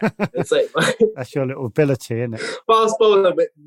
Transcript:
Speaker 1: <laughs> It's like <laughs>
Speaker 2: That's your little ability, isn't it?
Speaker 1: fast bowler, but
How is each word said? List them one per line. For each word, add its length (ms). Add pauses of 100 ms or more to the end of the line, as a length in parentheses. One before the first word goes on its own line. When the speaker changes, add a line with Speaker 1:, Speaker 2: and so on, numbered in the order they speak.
Speaker 1:
<laughs> 80 (240)
It's 180
like 200 (220)
<laughs> 240
Speaker 2:
That's 180
your 100
little 220
ability, 520
isn't 140
it? 80 (260)
Speaker 1:
fast 320
bowler, 360
but 140 (180)